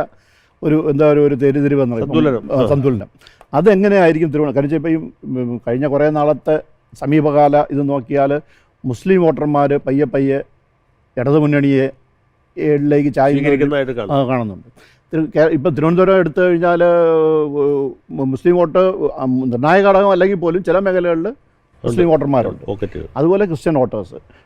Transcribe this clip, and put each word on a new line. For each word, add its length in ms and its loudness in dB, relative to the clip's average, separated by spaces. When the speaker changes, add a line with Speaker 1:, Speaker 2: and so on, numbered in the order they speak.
Speaker 1:
ഒരു, 280 0
എന്താ, 180 2
ഒരു, 180 4
ഒരു 80 0
തെരുതിരിവ് 460 0
എന്ന് 140 -2
പറയും. 120 -4
Speaker 2:
സന്തുലനം. 460 -2
Speaker 1:
ആ, 140 0
സന്തുലനം. 400 -2
അതെങ്ങനെയായിരിക്കും 760 2
തിരുവോണ-, 260 -2
കാരണം 140 0
വെച്ചാൽ 80 -2
ഇപ്പം 120 -4
ഈ, 220 -4
ഉം, 420 -6
കഴിഞ്ഞ 200 -2
കുറേ 220 0
നാളത്തെ 500 0
സമീപകാല 600 2
ഇത് 320 -2
നോക്കിയാൽ 520 -2
മുസ്ലിം 360 0
വോട്ടർമാർ 520 0
പയ്യെ 320 -2
പയ്യെ 360 -2
ഇടതുമുന്നണിയെ, 720 2
ഏഴിലേക്ക് 560 0
ചായുന്ന 240 2
ഒരു, 60 -2
Speaker 2:
സ്വീകരിക്കുന്നതായിട്ട് 480 0
കാണും. 220 -6
Speaker 1:
ആ, 140 0
കാണുന്നുണ്ട്. 400 -6
തിരു-, 200 -2
കേ-, 160 2
ഇപ്പം 240 -2
തിരുവനന്തപുരം 400 2
എടുത്തു 260 0
കഴിഞ്ഞാൽ, 420 2
ഉം, 1500 0
മുസ്ലിം 240 0
വോട്ട്, 240 0
ഉം, 720 -2
നിർണായക 360 2
ഘടകം 260 4
അല്ലെങ്കിൽ 240 0
പോലും 280 -2
ചില 160 0
മേഖലകളിൽ 540 -2
മുസ്ലിം 160 -2
Speaker 2:
ഉണ്ട്. 100 2
Speaker 1:
വോട്ടർമാരുണ്ട്. 540 0
Speaker 2:
പോക്കറ്റുകൾ. 420 -8
Speaker 1:
അതുപോലെ 280 0
ക്രിസ്ത്യൻ 280 -4
വോട്ടേഴ്സ്. 420 -4